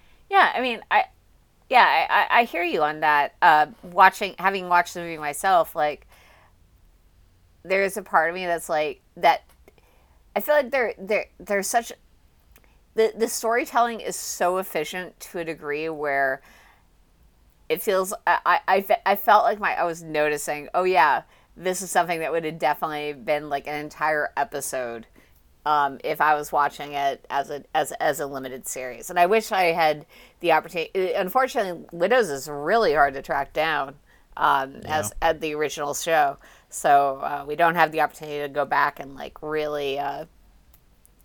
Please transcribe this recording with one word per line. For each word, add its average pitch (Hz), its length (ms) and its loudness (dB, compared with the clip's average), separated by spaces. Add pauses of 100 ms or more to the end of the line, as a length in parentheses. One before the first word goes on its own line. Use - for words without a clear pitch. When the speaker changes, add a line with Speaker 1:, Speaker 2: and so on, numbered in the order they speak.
(300)
Speaker 1:
Yeah, 381 240 4
I 240 80 -4
mean, 233 180 -4 (100)
I, - 140 4 (640)
yeah, 165 400 6
I, 208 300 2
I, - 20 6
I 233 40 4
hear 330 200 -4
you 202 180 0
on 151 180 0
that. 147 420 2
Uh, 151 240 8 (160)
watching, 185 560 4
having 185 320 -2
watched 175 240 2
the 180 60 -8
movie 165 180 -8
myself, 160 580 0
like, 151 300 -2 (1600)
there 190 200 0
is 190 120 -2
a 202 60 -8
part 165 280 2
of 175 40 -4
me 185 120 -6
that's 170 240 -2
like, 151 320 -2 (140)
that 170 280 4 (920)
I 202 60 -2
feel 294 140 2
like 269 160 2
there, 247 280 -2
there, 190 280 -2 (120)
there's 196 280 -4
such, 233 260 -2 (1000)
the, 220 220 2
the 220 120 -2
storytelling 233 720 -2
is 175 160 -8
so 185 400 -2
efficient 185 640 -6
to - 180 -12
a 165 60 -6
degree 156 440 -6
where 139 520 -2 (1300)
it 160 140 -4
feels, 190 300 0 (140)
I, 175 180 4
I, 175 220 4
I 196 140 2
fe-, - 260 0
I 202 100 2
felt 208 280 4
like 208 160 -2
my, 180 140 -2
I 165 100 -2
was 170 180 -6
noticing, 151 720 -2
oh 180 100 2
yeah, 165 380 4 (340)
this 185 260 -4
is 180 80 -8
something 170 300 0
that 151 120 -4
would 165 120 -2
have 160 140 -6
definitely 151 540 -2
been, 147 360 -4
like, 143 180 -6
an 147 100 -6
entire 151 600 -2
episode, 131 680 -6 (580)
um, 143 380 0
if 151 180 -2
I 151 140 4
was 147 160 -4
watching 147 440 -2
it 139 360 -2
as 135 200 -4
a, 143 120 -10 (120)
as, 151 180 -2
as 139 260 -2
a 147 80 -4
limited 131 400 -10
series. 127 440 -10
And 180 80 -4
I 175 80 6
wish 214 260 2
I 190 140 2
had 160 380 2 (360)
the 170 120 2
opportunity. 165 600 0
Unfortunately, 196 800 -2
Widows 190 380 2
is 139 180 -8
really 151 460 0
hard 143 200 4
to 135 80 -10
track 139 300 -4
down, 147 420 -2 (420)
um, 139 460 0
Speaker 2:
Yeah. 156 160 -2
Speaker 1:
as, 151 140 -4 (100)
at 160 180 2
the 156 140 -4
original 147 400 -4
show. 151 440 2 (300)
So, 143 540 2
uh, 143 240 -4
we 151 80 -6
don't 165 200 2
have 160 180 4
the 156 80 -2
opportunity 147 400 -4
to 147 80 -6
go 139 160 -2
back 143 340 0
and, 139 160 -16
like, 139 280 -14
really, 147 560 -4
uh, 143 260 -8 (1000)